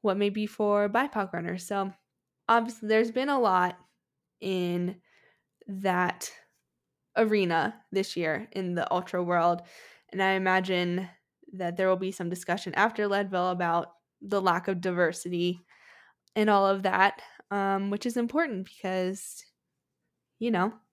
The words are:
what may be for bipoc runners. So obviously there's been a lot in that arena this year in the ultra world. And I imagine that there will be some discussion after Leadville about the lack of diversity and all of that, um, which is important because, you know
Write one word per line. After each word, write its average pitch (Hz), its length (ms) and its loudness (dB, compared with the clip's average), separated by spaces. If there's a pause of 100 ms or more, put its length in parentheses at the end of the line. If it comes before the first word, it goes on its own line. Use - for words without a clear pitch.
what 196 160 0
may 208 120 2
be 214 160 -4
for 208 440 0
bipoc 220 440 -2
runners. 175 320 -6
So 196 260 -4 (560)
obviously 226 400 2
there's 220 240 4
been 262 180 -2
a 277 100 2
lot 185 380 2 (640)
in 180 560 0 (720)
that 190 640 -2 (840)
arena 208 600 2 (160)
this 190 260 -2
year 165 340 -2
in 180 240 -4
the - 160 -2
ultra 180 320 -2
world. 175 380 2 (500)
And 190 100 -4
I 190 100 2
imagine 185 760 0 (460)
that 180 240 -6
there 190 100 2
will 185 80 4
be 190 160 -4
some 175 180 -6
discussion 175 460 -6
after 208 320 0
Leadville 196 420 -2
about 175 440 -2 (280)
the 196 200 -2
lack 175 260 0
of 180 140 -2
diversity 175 800 -2 (720)
and 214 140 4
all 196 180 6
of 196 160 0
that, 190 380 4 (300)
um, 196 380 0
which 202 160 -4
is 240 120 -2
important 240 480 -2
because, 185 800 -6 (960)
you 233 120 0
know 202 220 2 (200)